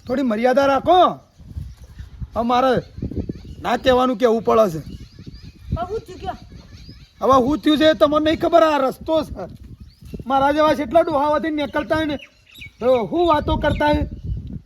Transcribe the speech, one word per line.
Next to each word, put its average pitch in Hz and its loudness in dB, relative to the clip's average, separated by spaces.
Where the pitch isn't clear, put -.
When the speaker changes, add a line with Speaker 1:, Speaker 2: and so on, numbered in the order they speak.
Speaker 1:
થોડી 247 -4
મર્યાદા 247 2
રાખો. 277 4
હવે 208 -4
મારે 247 2
ના 220 -2
કહેવાનું 254 2
કહેવું 226 2
પડે 220 4
છે. 156 -8
Speaker 2:
બા, 330 -4
હું 403 -8
થયું 381 -16
કયો? 370 -10
Speaker 1:
હવે 247 4
હું 294 -2
થયું 294 2
છે 302 2
એ 311 6
તમને 302 2
નહીં 311 0
ખબર. 330 4
આ 311 2
રસ્તો 277 -2
છે. 196 -12
મારા 269 2
જેવા 302 2
જેટલા 277 2
ડોહાવાથી 302 0
નીકળતા 294 -4
હોય 320 -2
ને, 294 -6
તો 220 -2
હું 339 0
વાતો 311 2
કરતા 294 0
હોય. 294 2